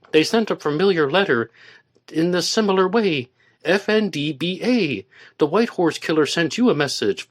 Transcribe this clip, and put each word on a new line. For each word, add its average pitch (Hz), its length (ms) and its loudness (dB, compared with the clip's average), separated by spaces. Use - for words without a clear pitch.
They 156 120 4
sent 214 280 0
a 180 40 -2
familiar 160 540 0
letter 143 420 0
in 165 200 0
the 180 100 0
similar 190 460 2
way. 185 420 0
F 180 240 0
N 214 200 2
D 151 220 -4
B 170 320 -6
A. 180 420 -2
The 156 80 2
White 208 220 2
Horse 160 280 0
Killer 156 280 0
sent 160 320 -2
you 247 120 2
a 175 60 4
message. 131 560 -2